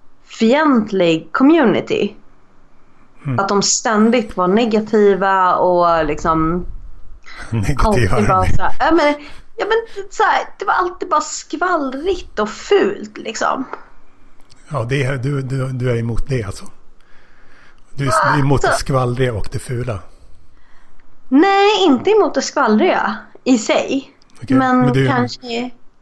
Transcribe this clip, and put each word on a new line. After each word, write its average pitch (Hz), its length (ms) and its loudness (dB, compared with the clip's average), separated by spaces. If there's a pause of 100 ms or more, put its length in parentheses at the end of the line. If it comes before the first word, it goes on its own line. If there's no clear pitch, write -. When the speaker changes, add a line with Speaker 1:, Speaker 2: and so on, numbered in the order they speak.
(260)
Speaker 1:
fientlig 220 1040 2
community. 262 840 2 (1120)
Speaker 2:
Mm. 139 140 -4
Speaker 1:
Att 190 100 -2
de 202 120 2
ständigt 220 760 2
var 180 100 2
negativa 202 1080 2
och 170 500 2
liksom 160 600 0 (840)
Speaker 2:
Negativa 113 380 0
Speaker 1:
alltid 196 220 2
bara - 100 4 (260)
Speaker 2:
är - 20 2
de. - 80 8
Speaker 1:
så - 60 10
här, 180 180 6
ja, 285 120 4
men, 294 220 4 (440)
ja, 453 80 -4
men 440 460 -2
så - 120 0
här, 294 180 2 (180)
det - 60 -6
var - 80 0
alltid - 360 -2
bara 302 120 2
skvallrigt 320 1160 -4
och 214 100 0
fult - 680 -2
liksom. 240 480 -4 (1040)
Speaker 2:
Ja, 120 140 -4
det 135 200 -2
är, 139 140 -4
du, 135 240 -4
du, 131 260 -4
du 127 240 -2
är 117 40 0
emot 117 320 0
det 127 160 -2
alltså. 101 220 -10 (1300)
Du 139 120 -4
är - 40 0 (120)
Speaker 1:
Ah, 151 160 0
Speaker 2:
emot 135 220 2
Speaker 1:
så 381 60 2
Speaker 2:
det 311 60 2
skvallriga 127 600 -2
och 101 180 -4
det 117 80 -6
fula. 120 400 -6 (1300)
Speaker 1:
Nej, 392 560 4
inte 277 260 2
emot 370 220 4
det 269 80 0
skvallriga 233 760 0 (260)
i 247 140 4
sig. - 560 -2 (300)
Speaker 2:
Okej, 131 140 0
Speaker 1:
Men 254 220 2
Speaker 2:
men 151 140 2
du 135 140 2
Speaker 1:
kanske, 240 600 -4 (320)